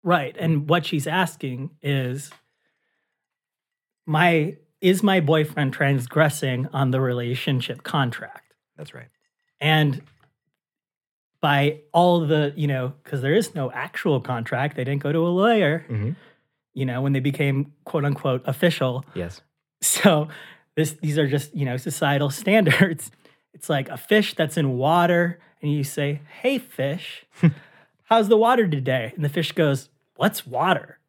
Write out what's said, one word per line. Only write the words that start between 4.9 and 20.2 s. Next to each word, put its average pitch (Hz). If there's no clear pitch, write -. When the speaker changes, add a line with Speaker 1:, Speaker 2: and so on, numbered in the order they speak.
Speaker 1:
my 190
boyfriend 151
transgressing 139
on 135
the 131
relationship 123
contract? -
Speaker 2:
That's -
right. 123
Speaker 1:
And 151
by 143
all 175
the, 147
you 151
know, 131
'cause 135
there 139
is -
no 135
actual 139
contract. 127
They 131
didn't 139
go 147
to 165
a -
lawyer, 180
Speaker 2:
Mm-hmm. 110
Speaker 1:
you 135
know, 123
when 139
they 135
became 139
quote 151
unquote 135
official. 135
Speaker 2:
Yes. 87
Speaker 1:
So 156